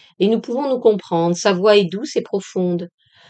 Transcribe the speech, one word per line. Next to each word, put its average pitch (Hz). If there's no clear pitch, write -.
Et 190
nous 226
pouvons 269
nous 254
comprendre, 175
sa 202
voix 208
est 202
douce 202
et -
profonde. 180